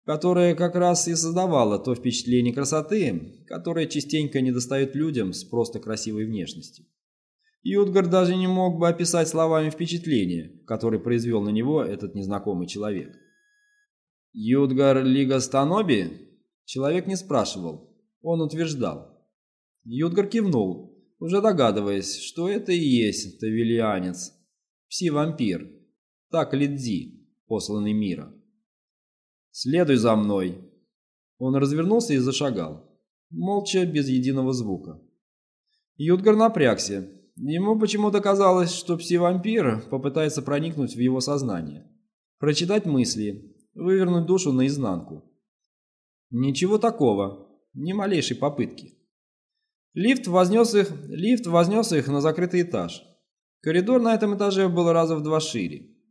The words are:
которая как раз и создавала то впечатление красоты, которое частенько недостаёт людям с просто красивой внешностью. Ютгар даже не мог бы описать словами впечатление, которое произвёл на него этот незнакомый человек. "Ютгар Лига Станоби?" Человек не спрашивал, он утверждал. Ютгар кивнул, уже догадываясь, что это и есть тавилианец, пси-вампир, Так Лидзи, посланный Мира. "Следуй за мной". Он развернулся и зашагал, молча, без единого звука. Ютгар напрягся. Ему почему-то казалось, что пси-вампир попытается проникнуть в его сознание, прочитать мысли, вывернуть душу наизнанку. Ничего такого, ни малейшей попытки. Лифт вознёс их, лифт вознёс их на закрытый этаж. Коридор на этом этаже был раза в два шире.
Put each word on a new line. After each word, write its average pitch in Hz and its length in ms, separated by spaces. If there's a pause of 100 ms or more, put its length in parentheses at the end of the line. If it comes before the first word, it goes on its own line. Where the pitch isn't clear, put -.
которая 156 500
как 170 200
раз 175 320
и 170 80
создавала 156 640
то 127 140
впечатление 120 600
красоты, 139 920
которое 165 420
частенько 147 520
недостаёт 131 560
людям 131 380
с - 100
просто 117 360
красивой 107 460
внешностью. 90 600 (760)
Ютгар 190 460
даже 185 300
не 185 100
мог 185 320
бы 170 80
описать 170 400
словами 160 420
впечатление, 151 960
которое 110 340
произвёл 117 420
на 104 80
него 123 340
этот - 320
незнакомый 98 520
человек. 101 460 (1200)
"Ютгар 131 720
Лига 131 380
Станоби?" 139 880 (340)
Человек 160 440
не 190 80
спрашивал, 95 800 (240)
он 165 200
утверждал. 147 880 (580)
Ютгар 170 420
кивнул, 135 760 (160)
уже 185 220
догадываясь, 104 800
что - 280
это 202 240
и 175 60
есть 120 600
тавилианец, 110 960 (540)
пси-вампир, 147 800 (640)
Так 135 240
Лидзи, 139 760 (200)
посланный 104 460
Мира. 92 380 (1200)
"Следуй 147 460
за 110 200
мной". 98 560 (680)
Он 131 160
развернулся 160 580
и 135 40
зашагал, 123 720 (440)
молча, 196 560
без 147 200
единого 131 460
звука. 98 480 (960)
Ютгар 185 380
напрягся. 120 760 (260)
Ему 180 440
почему-то 208 420
казалось, 190 520
что - 220
пси-вампир 175 920
попытается 143 540
проникнуть 147 520
в 117 40
его 127 200
сознание, 107 680 (480)
прочитать 170 480
мысли, 110 720 (180)
вывернуть 175 540
душу 180 240
наизнанку. 127 760 (1080)
Ничего 139 460
такого, 120 720 (240)
ни 147 200
малейшей 196 440
попытки. - 640 (920)
Лифт 240 340
вознёс 190 480
их, 190 160 (160)
лифт 220 400
вознёс 180 440
их 135 160
на 139 140
закрытый 175 400
этаж. 101 420 (580)
Коридор 185 380
на 226 140
этом 208 240
этаже 196 320
был 170 220
раза 165 240
в 151 80
два 156 160
шире. 87 560 (160)